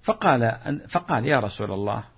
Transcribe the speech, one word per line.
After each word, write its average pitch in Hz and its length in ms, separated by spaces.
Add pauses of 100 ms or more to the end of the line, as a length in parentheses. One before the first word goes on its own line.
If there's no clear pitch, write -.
فقال 165 400
أن-، 143 460
فقال: 147 380
"يا 147 140
رسول 104 320
الله 104 320 (140)